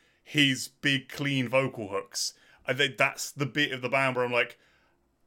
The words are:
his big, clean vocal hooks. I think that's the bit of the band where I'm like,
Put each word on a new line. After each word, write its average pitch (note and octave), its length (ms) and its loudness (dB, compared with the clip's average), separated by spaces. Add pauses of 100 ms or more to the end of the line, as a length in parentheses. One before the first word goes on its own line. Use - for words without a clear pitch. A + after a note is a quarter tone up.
(220)
his C#3 460 2
big, C#3 400 -2
clean C3+ 400 -2
vocal B2+ 400 0
hooks. - 460 -4 (320)
I C3+ 60 2
think C3 260 0
that's - 340 -2
the C#3 140 -2
bit D3 260 -2
of B2+ 100 -6
the B2+ 60 -2
band C3+ 260 2
where B2 100 0
I'm B2 80 -2
like, B2 260 0 (680)